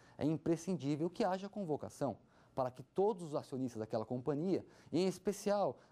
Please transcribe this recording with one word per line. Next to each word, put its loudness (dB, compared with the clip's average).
é 0
imprescindível 0
que 0
haja 0
convocação, -2
para 0
que -10
todos 0
os -4
acionistas -4
daquela -2
companhia, 0
em 4
especial 0